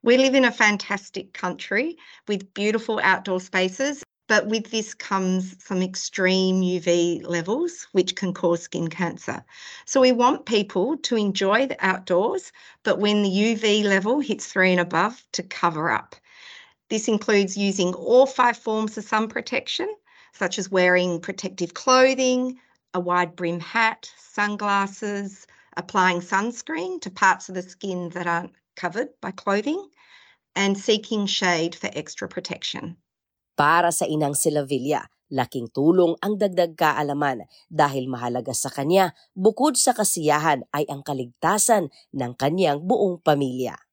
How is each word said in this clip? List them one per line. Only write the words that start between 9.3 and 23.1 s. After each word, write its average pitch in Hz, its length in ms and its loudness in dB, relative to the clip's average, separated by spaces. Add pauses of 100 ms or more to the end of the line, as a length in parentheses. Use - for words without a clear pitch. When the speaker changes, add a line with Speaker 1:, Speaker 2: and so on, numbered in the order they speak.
Speaker 1:
So - 160 2
we 254 160 6
want 240 320 2
people 214 560 0
to 226 160 0
enjoy 202 480 0
the - 160 -6
outdoors, 190 640 0 (400)
but 202 80 2
when 208 240 2
the 202 80 2
U 208 280 2
V 214 280 2
level 208 400 2
hits - 240 -6
three 185 240 4
and 180 80 4
above, 180 400 -2 (160)
to - 80 -6
cover 160 480 -2
up. - 240 -6 (720)
This 220 160 -2
includes 208 520 2
using 196 360 0
all 247 320 6
five 247 320 2
forms 220 400 -4
of 214 80 -10
sun 220 240 -2
protection, - 640 -6 (400)
such 185 240 -4
as 190 160 -6
wearing 180 480 4
protective 185 560 -8
clothing, 254 800 2 (400)
a 180 40 -2
wide 175 360 0